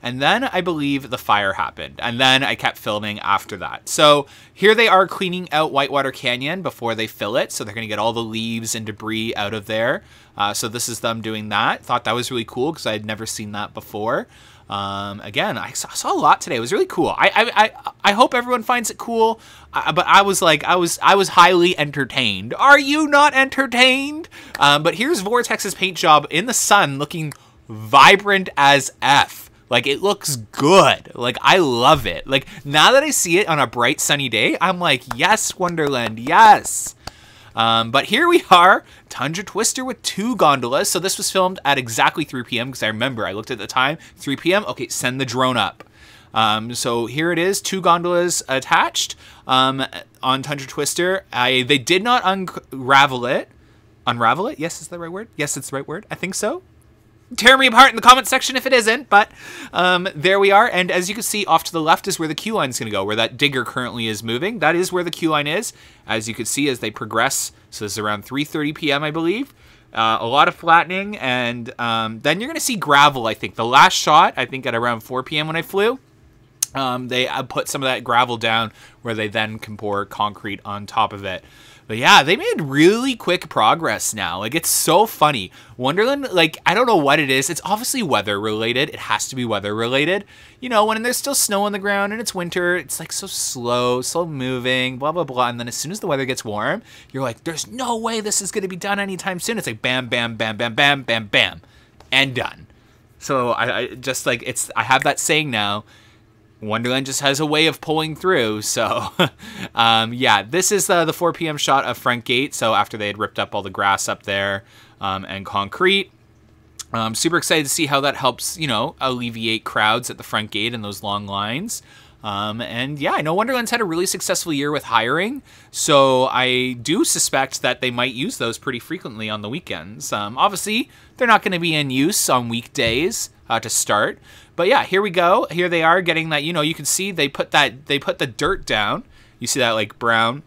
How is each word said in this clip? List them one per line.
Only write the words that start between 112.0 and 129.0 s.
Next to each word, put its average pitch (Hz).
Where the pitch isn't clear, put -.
Gate. 127
So 113
after 104
they 104
had 101
ripped 104
up 104
all 101
the 95
grass 98
up 104
there, 98
um, 95
and 98
concrete, 180
I'm 110
super 170
excited 160
to 135
see 151
how 139
that 139
helps, -
you 160
know, 139
alleviate 117
crowds 113
at -
the -
Front 107
Gate 110
and 113
those 101
long 101
lines. 107
Um, 107
and 127
yeah, 151
I 359
know -
Wonderland's 233
had 233
a 214
really 175
successful 175
year 147
with 143
hiring, 156
so 135
I 127
do 180
suspect -
that 127
they 127
might 123
use 139
those 117
pretty 120
frequently 110